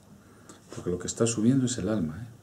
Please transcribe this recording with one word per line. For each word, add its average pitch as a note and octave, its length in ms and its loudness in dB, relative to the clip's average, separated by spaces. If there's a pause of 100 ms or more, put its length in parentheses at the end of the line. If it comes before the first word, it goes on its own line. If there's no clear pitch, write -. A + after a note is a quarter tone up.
(760)
Porque - 140 -6
lo F2 100 0
que - 80 -8
está - 180 0
subiendo B2 400 4
es - 120 -2
el F#2 120 -2
alma, F2+ 340 -2
¿eh? - 200 -14